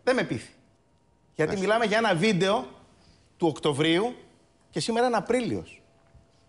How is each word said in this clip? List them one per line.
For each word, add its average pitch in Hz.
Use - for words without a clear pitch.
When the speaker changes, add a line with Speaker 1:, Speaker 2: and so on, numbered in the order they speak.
Speaker 1:
Δεν 254
με 226
πείθει. 143
Γιατί 156
Speaker 2:
Μάλιστα. 196
Speaker 1:
μιλάμε 214
για 208
ένα 220
βίντεο 196
του 170
Οκτωβρίου 165
και 170
σήμερα 233
είναι 233
Απρίλιος. 180